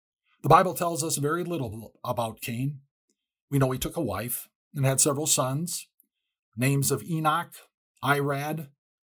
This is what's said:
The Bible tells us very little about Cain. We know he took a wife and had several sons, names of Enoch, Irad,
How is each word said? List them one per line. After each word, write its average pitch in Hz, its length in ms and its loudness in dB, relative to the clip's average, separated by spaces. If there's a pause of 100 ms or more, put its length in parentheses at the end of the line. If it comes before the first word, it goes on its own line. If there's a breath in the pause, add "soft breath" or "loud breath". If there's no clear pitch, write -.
(420)
The 139 80 -4
Bible 175 240 8
tells 170 300 -2
us 160 140 -2
very 156 260 -2
little 143 500 -8 (100)
about 113 380 -4
Cain. 135 380 -4 (720)
We 139 80 2
know 135 100 4
he 127 80 -4
took 156 180 -6
a 175 60 -2
wife 113 480 -6 (240)
and 135 140 0
had 135 120 2
several 147 280 2
sons, 143 600 -2 (680)
names 139 320 2
of 139 140 -2
Enoch, 160 500 -2 (500)
Irad, 143 680 -2 (380)